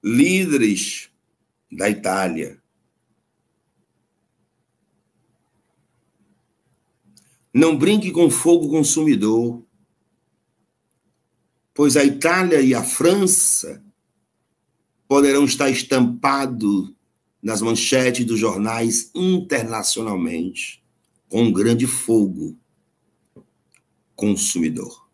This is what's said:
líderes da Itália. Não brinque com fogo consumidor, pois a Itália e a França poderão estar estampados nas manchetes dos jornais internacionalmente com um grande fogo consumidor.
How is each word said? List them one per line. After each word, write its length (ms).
líderes 1040
da 180
Itália. 720
Não 240
brinque 340
com 180
fogo 400
consumidor, 920
pois 220
a 80
Itália 560
e 140
a 100
França 960
poderão 380
estar 240
estampados 1200
nas 200
manchetes 640
dos 120
jornais 800
internacionalmente 1700
com 140
um 100
grande 340
fogo 680
consumidor. 1000